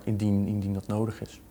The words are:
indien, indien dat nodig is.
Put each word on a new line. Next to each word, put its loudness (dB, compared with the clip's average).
indien, 2
indien 0
dat -4
nodig -2
is. -10